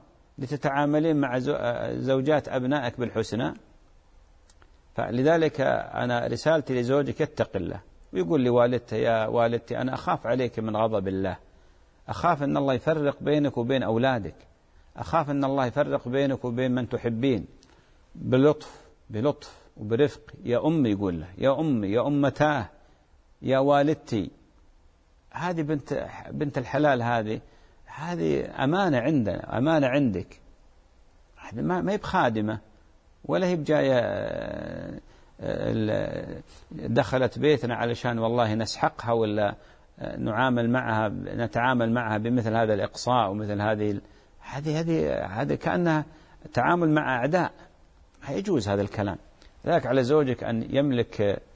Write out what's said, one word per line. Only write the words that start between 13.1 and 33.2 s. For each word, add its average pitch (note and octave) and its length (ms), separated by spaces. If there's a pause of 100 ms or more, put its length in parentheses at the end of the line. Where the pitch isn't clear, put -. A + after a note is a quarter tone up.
بينك C#3+ 360
وبين B2 240
أولادك، A2+ 520 (640)
أخاف D3+ 340
أن C#3 140
الله C3+ 220
يفرق C#3 420
بينك C3+ 360
وبين B2 280
من B2 160
تحبين". A#2 580 (680)
بلطف، C3 640 (300)
بلطف A#2 460 (200)
وبرفق: A#2 440 (240)
"يا A#2 220
أمي"، D3+ 240
يقول F#2+ 300
له، D#2 80 (100)
"يا C3+ 220
أمي، A#2+ 280
يا A2+ 180
أمتاه، C#3+ 640 (720)
يا B2+ 160
والدتي، C#3+ 720 (1000)
هذه E3 320
بنت، D3 440 (240)
بنت C#3+ 280
الحلال C3+ 440
هذه، A#2 380 (460)
هذه D#3 800
أمانة D#3+ 340
عندنا، A#2 600
أمانة D3 280
عندك، A#2+ 540 (960)
هذه - 260
ما، E3+ 180
ما F3+ 120
هي G#3 40
بخادمة، A2 600 (640)